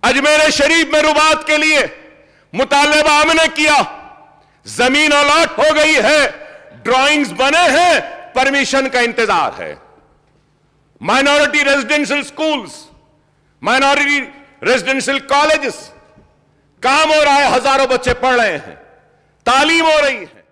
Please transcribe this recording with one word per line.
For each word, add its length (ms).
अजमेर 480
शरीफ 420
में 80
रुबात 460
के 100
लिए 420
मुतालबा 560
हमने 360
किया, 640
जमीन 440
अलॉट 380
हो 240
गई 200
है, 500
ड्राइंग्स 480
बने 500
हैं, 200
परमिशन 540
का 140
इंतजार 520
है। 140
Minority 600
residential 600
schools, 640
minority 560
residential 560
colleges, 720
काम 260
हो 140
रहा 100
है, 180
हजारों 360
बच्चे 260
पढ़ 220
रहे 160
हैं, 240
तालीम 400
हो 140
रही 180
है 340